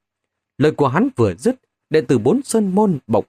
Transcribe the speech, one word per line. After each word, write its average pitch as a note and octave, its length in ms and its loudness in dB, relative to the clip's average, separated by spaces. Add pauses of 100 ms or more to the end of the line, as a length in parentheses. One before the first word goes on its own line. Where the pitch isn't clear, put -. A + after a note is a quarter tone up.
(580)
Lời D3+ 140 2
của C#3+ 160 0
hắn F3+ 280 0
vừa G#2 180 0
dứt, F#3 260 -4 (300)
đệ D#3 100 2
tử C3 180 2
bốn F#3 240 0
sơn G3+ 320 -2
môn G3 320 0
bộc G#2+ 220 -2